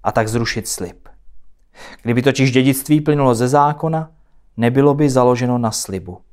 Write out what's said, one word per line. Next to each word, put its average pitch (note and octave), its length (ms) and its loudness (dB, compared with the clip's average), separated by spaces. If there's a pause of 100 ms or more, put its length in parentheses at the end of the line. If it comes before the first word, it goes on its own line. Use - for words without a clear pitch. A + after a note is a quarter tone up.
a G#2 80 -4
tak A2 160 0
zrušit A2+ 400 -4
slib. - 420 -12 (920)
Kdyby A#2+ 200 -2
totiž C3 300 2
dědictví C3+ 500 2
plynulo C#3+ 340 2
ze B2 120 0
zákona, D3+ 640 0 (480)
nebylo C3+ 360 2
by D3 160 2
založeno B2 480 2
na A2+ 140 -2
slibu. F#2 500 -10 (120)